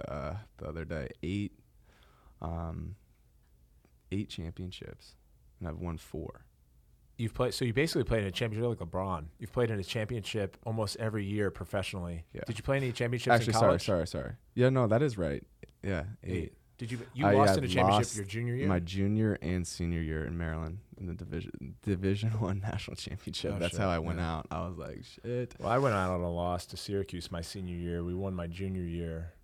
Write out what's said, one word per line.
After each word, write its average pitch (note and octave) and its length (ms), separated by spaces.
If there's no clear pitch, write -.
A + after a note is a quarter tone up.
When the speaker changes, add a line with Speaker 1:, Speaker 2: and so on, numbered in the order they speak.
Speaker 1:
uh, D2 260
the C#2+ 100
other D#2+ 180
day, D#2 240
eight, G2+ 280
um, E2 540
eight G2 180
championships, - 840
and F2+ 80
I've D#2+ 120
won E2+ 180
four. - 480
Speaker 2:
You've A#2 160
played, B2+ 200
so - 100
you A#2+ 100
basically D3 300
played A2+ 200
in G2 40
a F#2+ 40
championship A2 360
like A2 220
LeBron. F#2 360
You've - 140
played A#2+ 180
in G#2+ 80
a F#2+ 40
championship G#2+ 840
almost A2 320
every A2 260
year G2+ 260
professionally. F2+ 840
Speaker 1:
Yeah. - 120
Speaker 2:
Did A2 120
you - 60
play C#3 140
any C3+ 140
championships A#2+ 420
Speaker 1:
Actually, A2+ 140
Speaker 2:
in A2+ 60
Speaker 1:
sorry, A2+ 160
Speaker 2:
college? F2 160
Speaker 1:
sorry, F2 220
sorry. C2+ 240
Yeah, B2 160
no, C3 180
that A2 140
is C3 160
right. D2+ 280
Yeah, F2+ 220
eight. F#2 100
Speaker 2:
Eight. F2+ 200
Did A#2 140
you, A#2+ 80
you A#2+ 120
Speaker 1:
I G3+ 60
Speaker 2:
lost G2+ 200
Speaker 1:
had F#2+ 80
Speaker 2:
in - 40
a - 40
championship G2 400
Speaker 1:
lost - 100
Speaker 2:
your G2+ 80
junior A#2 280
year? B2+ 140
Speaker 1:
my F2+ 140
junior G2 600
and F2 240
senior E2+ 360
year D#2 240
in E2+ 120
Maryland D#2+ 420
in F#2+ 100
the E2+ 60
division, F2 680
Division G2+ 480
<laughs> A2 100
One G2 180
national - 380
championship. - 580
Speaker 2:
Oh, G2 40
Speaker 1:
That's F2 160
Speaker 2:
shit. - 40
Speaker 1:
how G2+ 80
I E2+ 120
went E2 200
Speaker 2:
Yeah. E2 200
Speaker 1:
out. - 120
I E2+ 160
was F2+ 100
like, - 280
"Shit." A#2+ 520
Speaker 2:
Well, B2 120
I A#2 80
went C3+ 180
out F#2 160
on F2+ 80
a F2 100
loss F2 380
to - 100
Syracuse F#2+ 540
my F2 100
senior F2+ 360
year. F2 260
We F2 100
won F#2+ 200
my F2 140
junior F#2 360
year, E2 480